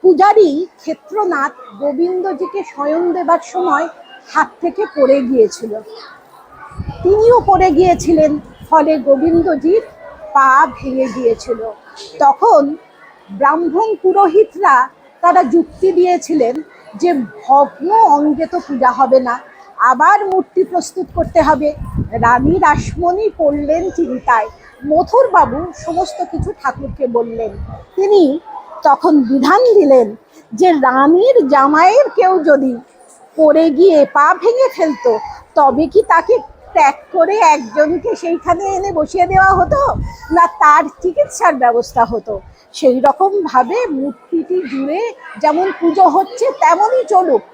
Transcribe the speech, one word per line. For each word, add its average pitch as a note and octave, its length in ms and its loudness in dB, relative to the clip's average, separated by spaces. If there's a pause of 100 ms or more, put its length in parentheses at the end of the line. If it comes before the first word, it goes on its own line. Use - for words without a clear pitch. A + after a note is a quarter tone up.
পূজারী F#4 640 2 (120)
ক্ষেত্রনাথ E4 720 -6 (280)
গোবিন্দজিকে F4+ 840 -4 (120)
শয়ন D#4 380 -4
দেবার E4 300 -2
সময় F4 440 -4 (460)
হাত D4+ 140 -2 (140)
থেকে F4 240 -4 (100)
পড়ে C4+ 260 2
গিয়েছিল, A3+ 580 -2 (1200)
তিনিও G#4+ 420 4
পড়ে F#4 260 2
গিয়েছিলেন, D#4 680 2 (300)
ফলে D#4 280 2
গোবিন্দজির D#4+ 840 0 (520)
পা C4+ 340 4 (120)
ভেঙে C4 360 -6
গিয়েছিল। A3+ 560 -6 (480)
তখন D4+ 560 2 (560)
ব্রাহ্মণ D#4+ 640 -2
পুরোহিতরা F#4 920 0 (320)
তারা F4 220 2
যুক্তি E4 480 -2
দিয়েছিলেন D#4+ 680 -2 (340)
যে E4+ 180 -2
ভগ্ন C#4 760 -2
অঙ্গে D4+ 540 2
তো F4 140 -6
পূজা B3+ 320 -2
হবে C4 280 2
না, B3 200 -4 (380)
আবার D#4 480 2
মূর্তি F#4+ 380 -2
প্রস্তুত - 520 -6
করতে E4 260 -2
হবে। D4+ 320 0 (380)
রানী C4 480 0
রাসমণি F4+ 800 -2
পড়লেন D4+ 540 -2
চিন্তায়। A#3+ 560 -2 (400)
মথুরবাবু E4+ 880 0
সমস্ত F4 480 -6
কিছু F4 300 -8 (100)
ঠাকুরকে C#4 440 -8
বললেন। A#3 420 -6 (460)
তিনি F#4 440 2 (440)
তখন D#4 380 2
বিধান D#4 520 2
দিলেন C4 420 4 (380)
যে F4 180 2
রানীর D4+ 760 2
জামাইয়ের D#4 680 4
কেউ F#4 280 2
যদি C#4 340 0 (580)
পড়ে D#4 340 4
গিয়ে D#4 360 4
পা D4 300 2
ভেঙে A#4 340 0
ফেলতো, B3+ 500 -2 (360)
তবে C#4+ 320 2
কি G#4+ 200 2
তাকে F#4 300 0 (360)
ত্যাগ - 200 2 (180)
করে F4+ 260 0
একজনকে D#4 800 0
সেইখানে F4 500 -4
এনে G4 260 -4
বসিয়ে E4+ 360 -2
দেওয়া F#4+ 220 4
হতো, C5 440 0 (380)
না F4 160 4
তার D4+ 360 2 (180)
চিকিৎসার F4+ 540 -2
ব্যবস্থা A#3+ 500 0
হতো? G#3 340 -8 (340)
সেই C4 260 0
রকমভাবে F#4 880 -2
মূর্তিটি D#4+ 840 -6
জুড়ে D#4 420 -6 (280)
যেমন E4 380 0
পুজো E4+ 240 2
হচ্ছে F4+ 480 0
তেমনই G#4+ 520 0
চলুক F4+ 380 0 (120)